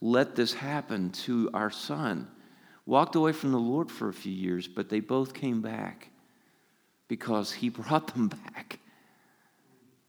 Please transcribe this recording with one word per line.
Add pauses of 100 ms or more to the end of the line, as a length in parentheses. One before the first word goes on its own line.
let
this
happen
to
our
son? (580)
Walked
away
from
the
Lord
for
a
few
years,
but
they
both
came
back (960)
because
he
brought
them
back. (1300)